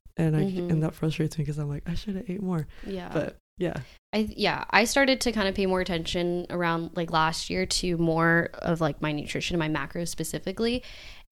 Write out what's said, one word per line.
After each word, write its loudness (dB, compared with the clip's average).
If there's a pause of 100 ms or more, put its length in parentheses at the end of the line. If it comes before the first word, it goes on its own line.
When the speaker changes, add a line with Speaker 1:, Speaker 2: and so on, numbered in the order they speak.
(160)
Speaker 1:
And 4
I, 4
Speaker 2:
Mm-hmm. -2
Speaker 1:
and 2
that 0
frustrates -2
me 0
'cause -4
I'm -4
like, -6
"I -4
shoulda -4 (100)
ate -6
more." 0 (200)
Speaker 2:
Yeah. -8
Speaker 1:
But, -2 (220)
yeah. -2 (320)
Speaker 2:
I, 0
yeah, 0
I 6
started 4
to 2
kind 2
of 0
pay 2
more 2
attention 0
around, 0
like, -2
last 2
year 0
to 0
more 4
of, 0
like, 0
my 0
nutrition -2
and 0
my 0
macros -4
specifically, -2 (500)